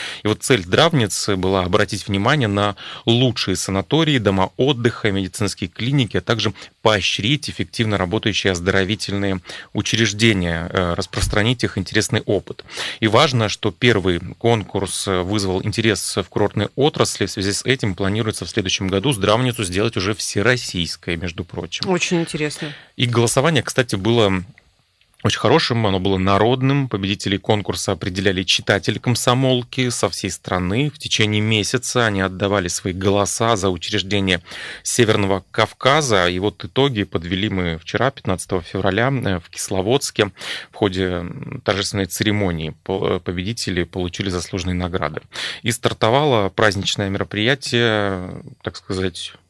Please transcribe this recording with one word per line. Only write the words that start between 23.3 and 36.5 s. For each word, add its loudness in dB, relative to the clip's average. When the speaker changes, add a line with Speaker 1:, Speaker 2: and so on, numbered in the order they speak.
Speaker 1:
кстати, 0
было 4
очень 2
хорошим, 2
оно 2
было 2
народным. 2
Победителей -2
конкурса -2
определяли -2
читатели 0
«Комсомолки» 0
со -2
всей -6
страны. -2
В -20
течение 0
месяца 0
они 0
отдавали 2
свои -4
голоса 2
за 0
учреждение -2
Северного 2
Кавказа. 2
И 0
вот -2